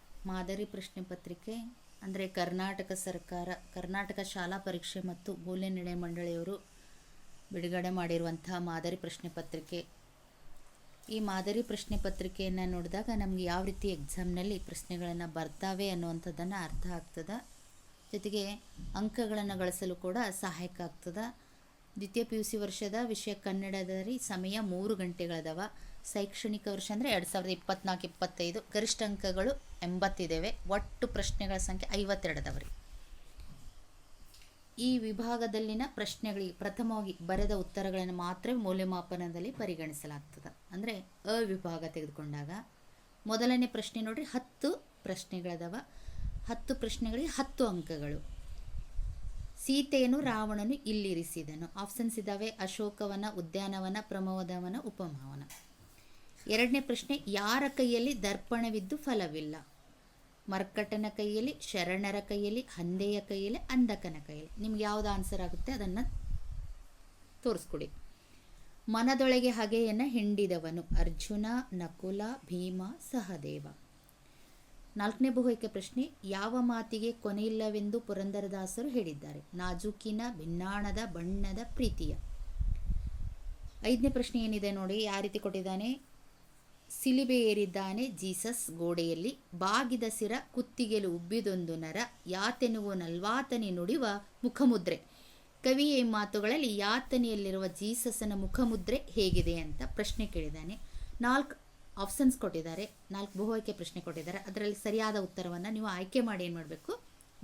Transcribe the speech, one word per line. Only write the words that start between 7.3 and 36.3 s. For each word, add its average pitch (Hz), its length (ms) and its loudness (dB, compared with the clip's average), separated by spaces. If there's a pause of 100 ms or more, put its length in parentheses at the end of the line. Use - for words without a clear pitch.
ಬಿಡುಗಡೆ 180 360 0
ಮಾಡಿರುವಂತಹ 170 680 0
ಮಾದರಿ 175 380 -2
ಪ್ರಶ್ನೆ 170 340 -8
ಪತ್ರಿಕೆ. 165 560 -6 (1200)
ಈ 220 100 -2
ಮಾದರಿ 202 420 2
ಪ್ರಶ್ನೆ 208 360 -2
ಪತ್ರಿಕೆಯನ್ನ 185 680 0
ನೋಡಿದಾಗ 180 500 -2
ನಮ್ಗೆ 190 280 2
ಯಾವ 175 200 2
ರೀತಿ 196 240 -2
ಎಕ್ಸಾಮ್‌ನಲ್ಲಿ 180 720 -2
ಪ್ರಶ್ನೆಗಳನ್ನ 175 680 -4
ಬರ್ತಾವೆ 175 640 -2
ಅನ್ನುವಂಥದ್ದನ್ನ 170 680 -2
ಅರ್ಥ 170 300 -2
ಆಗ್ತದ. 165 420 -6 (840)
ಜೊತೆಗೆ 202 360 0 (460)
ಅಂಕಗಳನ್ನ 208 600 0
ಗಳಿಸಲು 180 400 0
ಕೂಡ 185 220 -2 (240)
ಸಹಾಯಕ 180 400 -4
ಆಗ್ತದ. 175 360 -8 (800)
ದ್ವಿತೀಯ 202 280 0
ಪಿ 226 120 -2
ಯು 220 80 2
ಸಿ 214 140 -2
ವರ್ಷದ 202 460 -2
ವಿಷಯ 214 300 -2
ಕನ್ನಡದಲ್ಲಿ 190 840 -2
ಸಮಯ 196 420 -2
ಮೂರು 202 360 0
ಗಂಟೆಗಳದವ. 170 680 -2 (520)
ಶೈಕ್ಷಣಿಕ 208 580 -2
ವರ್ಷ 196 200 -2
ಅಂದ್ರೆ 240 200 2
ಎರಡ್ 180 140 4
ಸಾವಿರದ 185 240 -2
ಇಪ್ಪತ್ನಾಲ್ಕು 185 580 0
ಇಪ್ಪತ್ತೈದು, 175 520 -2 (140)
ಗರಿಷ್ಠ 220 280 2
ಅಂಕಗಳು 202 640 2 (200)
ಎಂಬತ್ತಿದ್ದೇವೆ, 180 680 2 (160)
ಒಟ್ಟು 208 400 0
ಪ್ರಶ್ನೆಗಳ 202 500 0
ಸಂಖ್ಯೆ 190 420 0
ಐವತ್ತೆರಡು 185 400 0
ಅದಾವ್ರಿ. 135 260 -2 (2250)
ಈ 254 180 4
ವಿಭಾಗದಲ್ಲಿನ 220 880 0
ಪ್ರಶ್ನೆಗಳಿಗೆ 202 680 -4